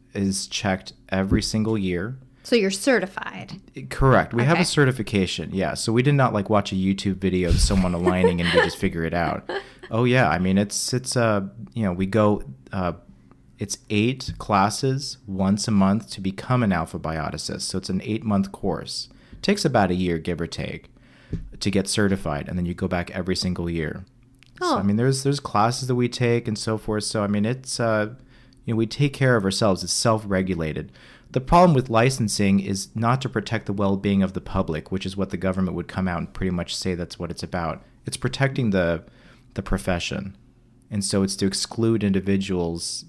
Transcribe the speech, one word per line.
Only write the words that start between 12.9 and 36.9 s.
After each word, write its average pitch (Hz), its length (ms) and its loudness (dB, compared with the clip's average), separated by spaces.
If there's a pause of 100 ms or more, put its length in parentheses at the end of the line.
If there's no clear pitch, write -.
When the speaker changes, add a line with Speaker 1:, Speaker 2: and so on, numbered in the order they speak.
Speaker 1:
it's - 180 -6 (140)
eight 117 480 0
classes 107 880 0
once 95 400 0
a 117 40 0
month 98 400 4
to - 100 -12
become 98 420 -2
an 101 80 2
alpha 82 260 -2
bioticist. 80 640 -6
So - 160 -6
it's - 120 -6
an 92 140 -2
eight-month 104 480 0
course. - 580 -6 (280)
It - 60 -20
takes 208 220 2
about 110 260 4
a 90 40 0
year, 90 220 2
give 82 240 -4
or 85 60 -4
take, - 420 -10 (720)
to 101 120 -2
get 95 160 2
certified, 92 600 0
and 87 100 -4
then 90 80 -2
you 87 80 -2
go 92 140 -4
back 90 240 -2
every 92 240 -2
single 87 340 -2
year. 82 340 -4 (580)
So, 349 140 2
Speaker 2:
Oh. - 20 2
Speaker 1:
I 190 60 -2
mean, 101 120 2
there's, 131 280 2
there's 139 160 0
classes 120 480 0
that 127 80 0
we 123 120 2
take 117 400 0
and 107 100 -2
so 110 200 -2
forth. 107 260 -4
So, 107 200 -2
I 101 40 0
mean, 104 180 2
it's, 131 340 -4
uh, 110 340 0 (520)
you 117 80 -2
know, 110 40 0
we 113 100 2
take 139 260 0
care 127 220 4
of 107 80 2
ourselves. 98 400 2
It's 87 100 -4
self-regulated. 92 960 0 (400)
The 131 100 0
problem 175 320 6
with 131 160 2
licensing 113 720 4
is 95 340 -4
not 117 260 2
to 127 80 -4
protect 107 360 -4
the 104 80 -4
well-being 98 500 2
of 90 100 0
the 87 80 -6
public, 85 500 -4
which 95 140 -4
is 95 120 -8
what 98 140 -4
the - 60 -6
government 92 380 -2
would 85 140 -6
come 92 180 -2
out 87 120 -2
and 85 140 -8
pretty 95 180 -2
much 85 240 -4
say 92 200 -4